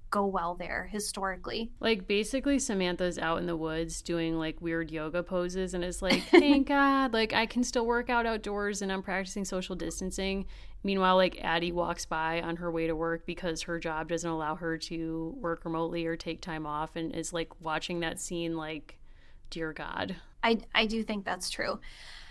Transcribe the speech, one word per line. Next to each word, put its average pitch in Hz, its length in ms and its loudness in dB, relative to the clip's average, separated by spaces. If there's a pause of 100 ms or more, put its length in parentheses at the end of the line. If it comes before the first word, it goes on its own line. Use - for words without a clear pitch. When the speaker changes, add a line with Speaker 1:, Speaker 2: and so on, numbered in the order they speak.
Speaker 1:
go 202 160 2
well 175 300 0
there 180 360 -4
historically. 196 800 -4 (100)
Speaker 2:
Like, 208 280 0
basically, 240 500 2
Samantha's 180 640 0
out 165 180 0
in 175 80 -2
the 170 100 -2
woods 160 460 -2
doing, 165 380 0
like, 160 200 -4
weird 165 300 -2
yoga 156 320 -2
poses 180 540 -2
and 175 80 -2
is 180 180 -4
like, 185 220 2
Speaker 1:
<laughs> - 80 -12
Speaker 2:
"Thank 285 380 10
God, 277 440 6
like, 220 180 4
I 220 140 4
can 247 180 0
still 240 220 0
work 240 240 0
out 233 160 4
outdoors 208 560 -2
and 196 100 -2
I'm 190 120 -2
practicing 190 420 -4
social 185 300 -4
distancing." 185 720 -2 (360)
Meanwhile, 190 340 6
like, 185 260 6
Addie 170 280 2
walks 170 360 0
by 160 340 0
on 165 140 -2
her 170 160 -2
way 165 160 0
to 160 80 2
work 165 320 -2
because 165 340 -2
her 170 160 -2
job 160 320 -4
doesn't 170 220 0
allow 156 240 -2
her 160 240 -2
to 160 600 -4
work 165 240 -2
remotely 165 440 -2
or 165 80 0
take 165 260 -6
time 156 240 -6
off 151 300 -4
and 165 200 -4
is, 165 180 -4
like, 165 280 -6
watching 160 380 -2
that 170 200 -2
scene 170 380 -4
like, 156 400 -8 (540)
"Dear 160 220 -4
God." 180 420 -4 (260)
Speaker 1:
I, 233 160 6 (160)
I 220 140 6
do 220 160 -2
think 208 200 -4
that's 185 280 -4
true. - 280 -2 (520)